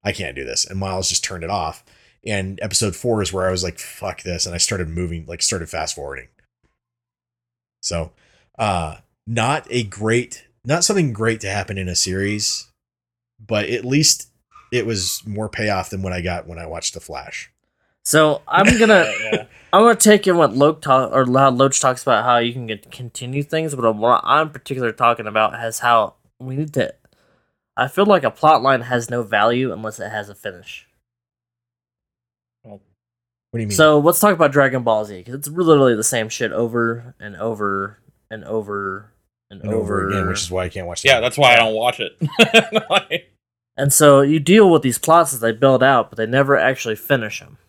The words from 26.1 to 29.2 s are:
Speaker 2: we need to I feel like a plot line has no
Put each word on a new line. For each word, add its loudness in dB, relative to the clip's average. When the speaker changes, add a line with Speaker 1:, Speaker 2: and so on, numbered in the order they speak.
Speaker 2:
we -10
need -6
to -4
I 0
feel 0
like 4
a 0
plot 4
line 2
has -4
no -2